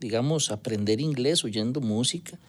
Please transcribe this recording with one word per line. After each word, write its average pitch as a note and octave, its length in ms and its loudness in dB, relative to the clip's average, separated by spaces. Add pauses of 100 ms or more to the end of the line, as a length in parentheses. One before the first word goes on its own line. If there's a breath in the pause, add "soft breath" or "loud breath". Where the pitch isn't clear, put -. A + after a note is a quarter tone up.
digamos, B2+ 500 0
aprender G#2+ 500 0
inglés C#3+ 440 2
oyendo A#2 360 -2
música. A#2+ 560 0 (120)